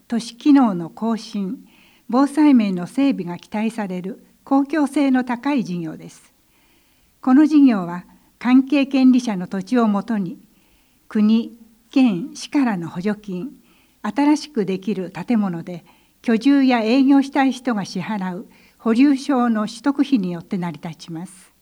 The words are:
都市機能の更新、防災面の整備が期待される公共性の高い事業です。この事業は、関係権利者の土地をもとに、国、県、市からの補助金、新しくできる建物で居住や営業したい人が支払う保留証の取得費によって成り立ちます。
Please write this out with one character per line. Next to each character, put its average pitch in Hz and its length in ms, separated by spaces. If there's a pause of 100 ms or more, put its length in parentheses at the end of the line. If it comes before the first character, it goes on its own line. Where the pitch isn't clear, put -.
都 233 100
市 - 180
機 294 180
能 240 200
の 170 140
更 226 300
新、 - 480 (420)
防 262 180
災 294 280
面 202 200
の 175 120
整 277 240
備 185 140
が 175 120
期 - 140
待 220 200
さ 214 160
れ 180 140
る 185 240 (180)
公 277 220
共 294 220
性 277 240
の 254 120
高 247 300
い 240 120
事 175 140
業 160 200
で 165 100
す。 - 240 (880)
こ 262 140
の 302 100
事 302 160
業 220 260
は、 175 200 (320)
関 254 240
係 277 240
権 262 260
利 247 80
者 220 160
の 180 120
土 190 140
地 247 160
を 233 80
も 202 160
と 220 140
に、 190 220 (680)
国、 220 500 (320)
県、 240 420
市 - 180
か 285 140
ら 208 140
の 165 100
補 170 140
助 208 180
金、 185 320 (480)
新 285 380
し - 100
く 208 160
で 185 140
き 196 160
る 185 160
建 208 280
物 175 240
で 175 220 (420)
居 226 120
住 277 260
や 247 160
営 247 240
業 277 160
し 269 100
た 277 140
い 262 80
人 240 220
が 196 100
支 - 160
払 185 340
う 202 140 (300)
保 226 160
留 277 200
証 254 360
の 214 180
取 - 140
得 285 180
費 277 180
に 180 140
よ 170 80
っ - 20
て - 140
成 175 140
り 151 120
立 165 140
ち - 160
ま 170 140
す。 - 360